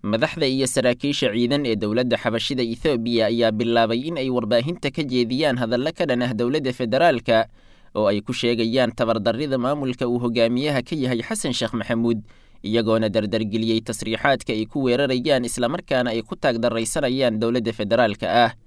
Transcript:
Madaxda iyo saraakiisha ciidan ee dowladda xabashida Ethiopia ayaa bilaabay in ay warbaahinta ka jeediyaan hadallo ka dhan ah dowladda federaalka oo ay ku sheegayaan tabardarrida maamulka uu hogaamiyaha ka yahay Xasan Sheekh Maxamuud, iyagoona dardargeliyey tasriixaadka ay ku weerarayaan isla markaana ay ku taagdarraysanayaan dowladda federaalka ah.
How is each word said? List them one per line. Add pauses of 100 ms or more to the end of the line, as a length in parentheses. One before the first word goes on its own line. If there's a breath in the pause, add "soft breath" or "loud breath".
(120)
Madaxda
iyo
saraakiisha
ciidan
ee
dowladda
xabashida
Ethiopia
ayaa
bilaabay
in
ay
warbaahinta
ka
jeediyaan
hadallo
ka
dhan
ah
dowladda
federaalka (560 soft breath)
oo
ay
ku
sheegayaan
tabardarrida
maamulka
uu
hogaamiyaha
ka
yahay
Xasan
Sheekh
Maxamuud, (460 soft breath)
iyagoona
dardargeliyey
tasriixaadka
ay
ku
weerarayaan
isla
markaana
ay
ku
taagdarraysanayaan
dowladda
federaalka (180)
ah. (160)